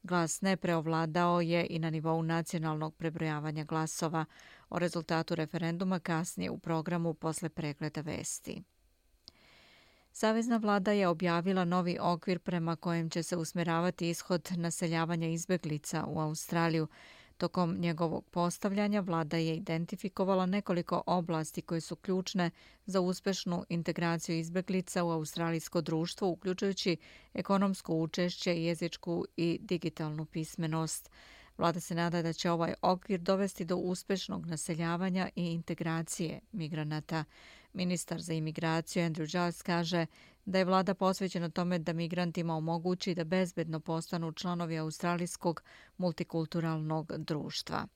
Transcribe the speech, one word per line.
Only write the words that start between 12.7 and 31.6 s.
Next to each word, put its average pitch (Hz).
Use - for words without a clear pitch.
kojem 165
će 165
se 175
usmjeravati 170
ishod 170
naseljavanja 165
izbjeglica 165
u 156
Australiju. 160
Tokom 180
njegovog 170
postavljanja 202
vlada 165
je 160
identifikovala 185
nekoliko 180
oblasti 170
koje 165
su 165
ključne 185
za 185
uspješnu 180
integraciju 170
izbjeglica 180
u 170
australijsko 165
društvo, 165
uključujući 185
ekonomsko 190
učešće, 170
jezičku 170
i 170
digitalnu 156
pismenost. 160
Vlada 170